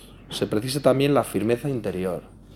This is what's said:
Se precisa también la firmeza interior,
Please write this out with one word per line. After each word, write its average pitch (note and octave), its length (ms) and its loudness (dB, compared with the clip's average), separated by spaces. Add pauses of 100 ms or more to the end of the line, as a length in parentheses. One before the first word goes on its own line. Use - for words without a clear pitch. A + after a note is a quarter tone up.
(300)
Se - 180 -2
precisa B2+ 340 -2
también C#3 320 4
la B2 100 4
firmeza A#2 460 -2
interior, F#2 540 -4 (320)